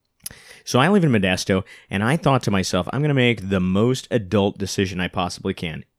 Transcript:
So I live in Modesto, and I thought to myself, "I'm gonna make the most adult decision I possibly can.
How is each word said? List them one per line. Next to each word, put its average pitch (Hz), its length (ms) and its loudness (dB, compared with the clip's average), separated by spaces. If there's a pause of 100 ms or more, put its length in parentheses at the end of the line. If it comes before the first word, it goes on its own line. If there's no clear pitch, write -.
(640)
So - 160 2
I 147 80 4
live 196 160 4
in 143 80 4
Modesto, 95 520 2 (240)
and 98 140 -2
I 123 140 0
thought 135 280 2
to - 60 -2
myself, 92 420 -2
"I'm 127 80 -4
gonna 147 140 0
make 117 340 0
the 98 120 0
most 101 500 0
adult 101 480 0
decision 95 420 -4
I 87 80 -2
possibly 92 460 -4
can. 78 300 -10 (140)